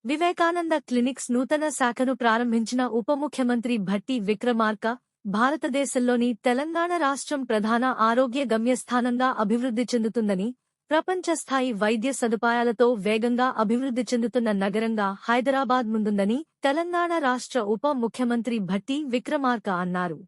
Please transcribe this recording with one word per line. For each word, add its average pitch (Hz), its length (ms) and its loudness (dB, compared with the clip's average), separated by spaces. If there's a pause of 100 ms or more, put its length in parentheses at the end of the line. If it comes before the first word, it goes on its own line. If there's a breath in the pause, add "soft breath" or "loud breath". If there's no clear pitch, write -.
వివేకానంద 339 680 0 (140)
క్లినిక్స్ 247 460 -2
నూతన 294 300 0 (140)
శాఖను 254 420 0
ప్రారంభించిన 233 640 2 (160)
ఉప 233 140 0 (100)
ముఖ్యమంత్రి 240 540 0 (120)
భట్టి 208 280 -2 (120)
విక్రమార్క, 220 640 0 (440)
భారతదేశంలోని 254 920 2 (180)
తెలంగాణ 330 460 0 (140)
రాష్ట్రం 277 340 -2 (100)
ప్రధాన 220 340 2 (240)
ఆరోగ్య 254 440 2
గమ్యస్థానంగా 247 760 0 (140)
అభివృద్ధి 240 500 0
చెందుతుందని, 214 540 0 (420)
ప్రపంచ 330 520 0
స్థాయి 262 300 -2 (100)
వైద్య 226 380 0
సదుపాయాలతో 240 680 2 (200)
వేగంగా 240 420 2 (140)
అభివృద్ధి 240 480 0
చెందుతున్న 233 360 0 (140)
నగరంగా 214 480 0 (160)
హైదరాబాద్ 254 720 2
ముందుందని 214 440 0 (280)
తెలంగాణ 339 440 0 (160)
రాష్ట్ర 254 320 -2 (160)
ఉప 277 100 -4 (180)
ముఖ్యమంత్రి 233 540 -2 (120)
భట్టి 202 280 -2 (180)
విక్రమార్క 254 520 -2 (160)
అన్నారు. 180 440 -4